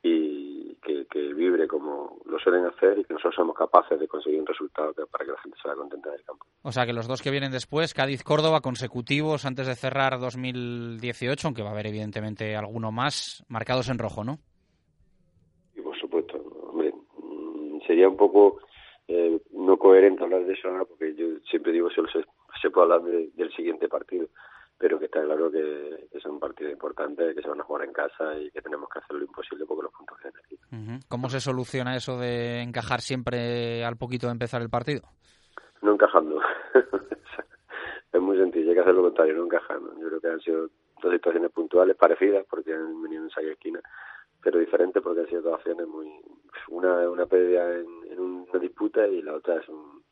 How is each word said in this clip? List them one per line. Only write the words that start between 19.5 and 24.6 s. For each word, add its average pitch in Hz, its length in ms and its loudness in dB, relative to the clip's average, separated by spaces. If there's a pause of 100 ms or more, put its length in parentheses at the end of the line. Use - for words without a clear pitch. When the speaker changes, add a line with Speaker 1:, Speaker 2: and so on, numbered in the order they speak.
Speaker 1:
no 92 240 4
coherente 95 460 10
hablar 90 220 0
de 95 80 -2
eso - 140 -6
ahora, 92 180 -4
porque 78 300 -8
yo 82 100 -4 (240)
siempre 82 220 0
digo, 85 180 2
solo 80 220 -2
se, 78 120 -2 (380)
se - 80 0
puede 90 140 6 (100)
hablar 85 160 6
de, 82 240 -2
del 85 220 -4
siguiente 82 320 -2
partido, 80 400 -4 (500)